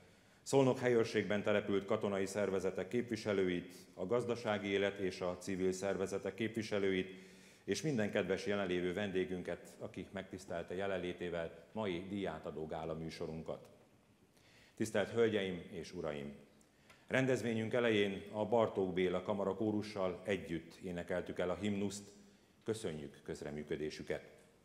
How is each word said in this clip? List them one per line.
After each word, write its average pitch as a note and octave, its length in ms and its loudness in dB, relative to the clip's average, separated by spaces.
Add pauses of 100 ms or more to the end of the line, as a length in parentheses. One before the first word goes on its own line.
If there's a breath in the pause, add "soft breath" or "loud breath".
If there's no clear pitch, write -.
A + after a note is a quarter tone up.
(440 loud breath)
Szolnok C3 360 6
helyőrségben A2 640 4
települt G2+ 420 2
katonai G2+ 400 2
szervezetek F#2+ 600 0
képviselőit, G#2+ 880 0 (180)
a F2+ 120 -6
gazdasági G#2+ 640 0
élet G2 320 2
és F#2 220 -2
a F2+ 160 0
civil F#2 340 0
szervezetek F#2+ 600 -2
képviselőit, G2+ 920 0 (380 loud breath)
és - 180 0
minden A2+ 300 2
kedves F#2+ 340 2
jelenlévő F2+ 480 0
vendégünket, F#2 840 -2
aki G2 320 -10
megtisztelte F2+ 640 -6
jelenlétével F2 960 -4
mai F#2+ 380 -2
díjátadó D#2+ 580 -4
gála D#2+ 260 -4
műsorunkat. D#2+ 760 -6 (1080 loud breath)
Tisztelt G#2+ 340 0
Hölgyeim G2+ 640 2
és E2 220 -10
Uraim! D2 420 -4 (720 soft breath)
Rendezvényünk A2+ 640 2
elején G#2 580 4
a G#2+ 140 0
Bartók G#2+ 480 4
Béla F2+ 300 4
Kamara G2 320 0
kórussal G2+ 680 0
együtt F#2 600 -4
énekeltük F2 560 -2
el F2+ 100 2
a F2+ 60 0
himnuszt. G2+ 480 -2 (600 loud breath)
Köszönjük D#2 600 -4
közreműködésüket! D2+ 1120 -6 (300)